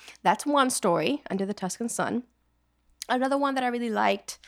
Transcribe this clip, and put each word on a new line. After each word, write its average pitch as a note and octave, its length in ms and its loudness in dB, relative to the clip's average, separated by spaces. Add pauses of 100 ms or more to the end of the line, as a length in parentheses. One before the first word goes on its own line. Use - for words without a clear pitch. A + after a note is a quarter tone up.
(220)
that's F#3+ 240 2
one C#4 240 4
story, F#3+ 600 0
Under G3 140 -2
the G3+ 100 -6
Tuscan A3+ 360 -6
Sun. G3+ 320 -2 (840)
Another C4 300 0
one C#4 160 0
that B3+ 100 0
I B3 40 2
really A#3+ 220 -2
liked G#3 580 0